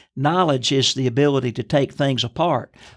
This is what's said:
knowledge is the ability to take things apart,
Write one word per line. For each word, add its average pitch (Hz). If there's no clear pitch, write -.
knowledge 147
is 135
the 127
ability 131
to 120
take 139
things 139
apart, 147